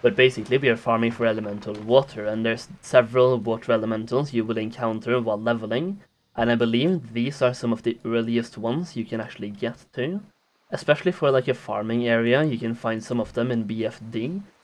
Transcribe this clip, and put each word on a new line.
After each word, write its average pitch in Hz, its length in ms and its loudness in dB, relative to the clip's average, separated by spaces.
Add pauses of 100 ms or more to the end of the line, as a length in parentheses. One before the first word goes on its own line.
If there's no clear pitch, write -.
But 117 140 4
basically 127 420 4
we 135 100 2
are 113 80 4
farming 117 360 0
for 117 120 -4
elemental 104 500 -2
water, 110 520 2
and 110 180 -2
there's 113 240 -2 (140)
several 127 560 4
water 113 340 -2
elementals 113 600 0
you 113 100 2
will 110 140 -2
encounter 113 600 -2
while 110 220 -2
leveling, 117 600 -2 (360)
and 117 140 2
I 117 60 4
believe 120 580 0
these 127 260 -2
are 123 140 4
some 117 180 -2
of 113 100 -4
the 117 220 -2
earliest 117 540 -2
ones 127 360 -4
you 113 120 -6
can 110 140 -6
actually 104 300 -10
get 117 440 -8
to. 170 260 -4 (500)
Especially - 400 2
for, 151 200 2
like, 131 180 4
a 131 60 2
farming 113 520 -2
area, 117 380 4
you 127 140 0
can 117 160 -4
find 113 280 -4
some 120 160 -4
of 110 140 -4
them 127 180 0
in 117 140 0
B 110 220 -4
F - 120 -6 (120)
D. 139 320 -4 (220)